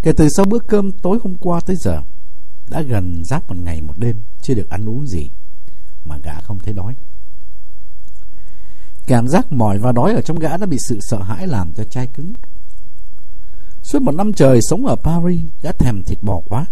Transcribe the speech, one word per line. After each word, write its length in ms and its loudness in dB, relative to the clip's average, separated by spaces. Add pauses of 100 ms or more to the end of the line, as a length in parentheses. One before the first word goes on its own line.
Kể 120 0
từ 160 2
sau 160 0
bữa 140 0
cơm 320 0
tối 320 0
hôm 160 0
qua 260 0
tới 100 0
giờ, 260 0 (680)
đã 120 0
gần 440 0
giáp 240 0
một 140 0
ngày 180 0
một 160 0
đêm 240 0 (200)
chưa 120 0
được 160 0
ăn 200 0
uống 180 0
gì 220 0 (760)
mà 180 0
gã 180 0
không 180 0
thấy 140 0
đói. 200 0 (2250)
Cảm 200 2
giác 240 2
mỏi 260 0
và 140 0
đói 220 0
ở 80 0
trong 180 0
gã 180 -2
đã 80 -2
bị 140 -2
sự 220 -2
sợ 220 0
hãi 240 -2
làm 260 0
cho 100 0
chai 240 0
cứng. 260 0 (1500)
Suốt 180 0
một 100 0
năm 220 0
trời 280 4
sống 240 0
ở 100 0
Paris, 460 0 (200)
gã 100 -2
thèm 320 0
thịt 200 -2
bò 260 -2
quá. 220 -2